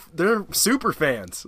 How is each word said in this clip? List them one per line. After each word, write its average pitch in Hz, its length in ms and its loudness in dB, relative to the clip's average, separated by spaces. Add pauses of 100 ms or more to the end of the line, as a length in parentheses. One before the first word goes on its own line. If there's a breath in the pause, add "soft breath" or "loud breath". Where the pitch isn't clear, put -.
(140)
they're 202 380 0
super 233 420 2
fans. 113 540 -2